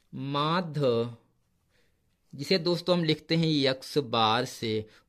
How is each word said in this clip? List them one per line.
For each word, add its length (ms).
माध्य 960
जिसे 260
दोस्तों 380
हम 60
लिखते 320
हैं 140
यक्स 500
बार 480
से, 400